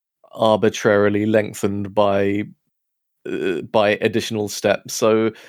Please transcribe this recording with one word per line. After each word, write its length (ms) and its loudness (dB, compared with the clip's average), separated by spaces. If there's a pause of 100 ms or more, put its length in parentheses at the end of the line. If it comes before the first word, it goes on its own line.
(380)
arbitrarily 840 2
lengthened 680 -2
by, 500 0 (840)
uh, 360 -4
by 280 0 (120)
additional 460 -4
steps. 440 -2
So 400 2 (160)